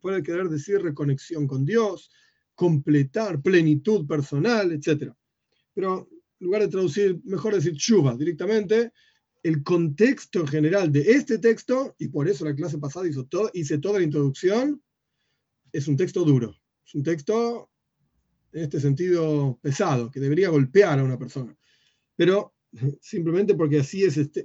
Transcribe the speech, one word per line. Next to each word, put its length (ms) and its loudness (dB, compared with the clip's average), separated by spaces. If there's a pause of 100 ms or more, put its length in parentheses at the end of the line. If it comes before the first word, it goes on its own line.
puede 220 -4
querer 260 -4
decir 320 -2
reconexión 680 -4
con 180 -2
Dios, 460 -2 (440)
completar, 880 0
plenitud 640 2
personal, 680 0
etcétera. 420 -2 (600)
Pero 340 -6 (320)
en 40 -10
lugar 180 0
de 60 0
traducir, 560 0
mejor 300 -4
decir 200 0
tshuva 420 2
directamente. 760 0 (500)
El 200 0
contexto 800 2
en 80 -2
general 420 2
de 220 4
este 260 2
texto, 600 0
y 100 -6
por 200 -2
eso 160 -2
la 100 -4
clase 240 -6
pasada 300 -6
hizo 180 -6
to-, 280 -4
hice 240 -4
toda 200 -2
la 60 2
introducción, 760 0 (920)
es 140 -6
un 100 2
texto 280 -2
duro. 320 2 (280)
Es 120 -20
un 80 -4
texto, 640 -4 (840)
en 120 -6
este 160 -4
sentido, 840 0
pesado, 480 -2
que 80 -14
debería 300 0
golpear 500 4
a 60 2
una 120 -2
persona. 400 -12 (600)
Pero 380 2 (460)
simplemente 540 0
porque 240 2
así 240 0
es 140 2
este, 280 -2